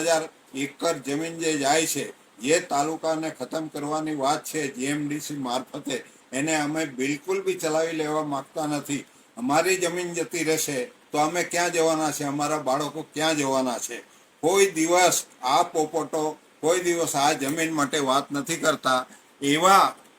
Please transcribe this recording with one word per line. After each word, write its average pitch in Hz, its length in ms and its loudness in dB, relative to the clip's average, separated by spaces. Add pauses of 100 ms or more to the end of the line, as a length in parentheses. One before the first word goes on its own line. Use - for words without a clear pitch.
હજાર 160 180 4 (400)
એકર 165 300 -2 (120)
જમીન 160 360 -4
જે 165 80 0 (120)
જાય 151 300 4
છે, 135 120 -4 (400)
જે 151 120 4 (140)
તાલુકાને 160 580 -2 (100)
ખતમ 156 360 -6
કરવાની 151 480 -4
વાત 151 280 0
છે 156 120 -4 (140)
જી 131 180 -2
એમ 151 140 -2
ડી 147 180 -6
સી 147 200 -8
મારફતે, 131 500 -4 (420)
એને 156 180 0
અમે 151 260 -2 (160)
બિલકુલ 147 480 -2
બી 185 160 -2
ચલાવી 160 380 0
લેવા 151 320 -2
માંગતા 143 400 -6
નથી. 139 340 -6 (300)
અમારી 160 460 2
જમીન 175 340 -2
જતી 165 340 -4
રહેશે 156 280 0 (320)
તો 151 60 -6 (100)
અમે 175 160 0 (100)
ક્યાં 170 240 0
જવાના 160 400 2
છે, 147 80 -4
અમારા 147 440 -2
બાળકો 147 320 -2 (140)
ક્યાં 156 260 0
જવાના 131 460 0
છે? 120 100 -10 (460)
કોઈ 196 340 6
દિવસ 165 400 4 (360)
આ 160 100 6 (100)
પોપટો 156 500 -2 (400)
કોઈ 175 240 2
દિવસ 170 280 0
આ 143 180 4 (100)
જમીન 160 360 -2
માટે 143 200 0 (100)
વાત 135 180 2 (100)
નથી 147 280 -4
કરતા. 135 360 2 (520)
એવા, 175 340 6 (320)